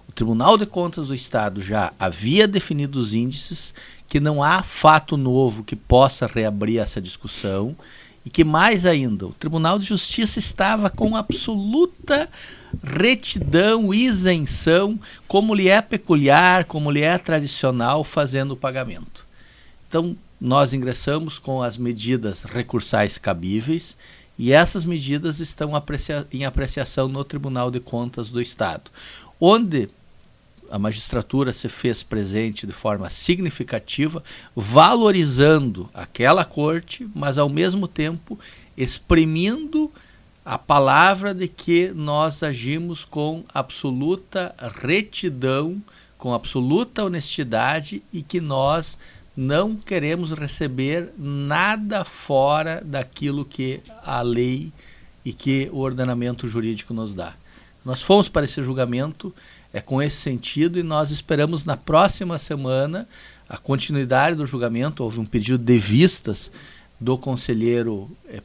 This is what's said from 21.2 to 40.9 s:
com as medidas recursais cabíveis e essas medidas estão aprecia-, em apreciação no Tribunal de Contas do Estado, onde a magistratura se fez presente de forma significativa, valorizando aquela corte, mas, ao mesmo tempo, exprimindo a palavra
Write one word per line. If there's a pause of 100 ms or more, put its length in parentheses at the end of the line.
com
as
medidas
recursais
cabíveis (400)
e
essas
medidas
estão
aprecia-,
em
apreciação
no
Tribunal
de
Contas
do
Estado, (500)
onde (800)
a
magistratura
se
fez
presente
de
forma
significativa, (320)
valorizando
aquela
corte,
mas,
ao
mesmo
tempo, (400)
exprimindo (540)
a
palavra